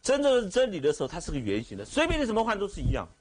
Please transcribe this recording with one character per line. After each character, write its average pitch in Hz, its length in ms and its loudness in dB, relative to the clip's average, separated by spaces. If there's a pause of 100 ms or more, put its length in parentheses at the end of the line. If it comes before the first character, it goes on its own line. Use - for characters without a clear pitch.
真 277 180 0
正 262 220 4
的 202 40 -6
真 247 240 2
理 175 80 -6
的 143 140 2
时 143 80 -4
候， 135 60 -2
它 156 120 -8
是 165 120 -8
个 147 80 -2
圆 107 240 -2
形 110 120 -12
的， 98 80 -10
随 311 240 0
便 330 140 0
你 277 40 2
怎 220 100 -2
么 226 80 2
换 220 160 0
都 202 80 -2
是 165 140 -10
一 123 100 2
样。 110 160 -2 (140)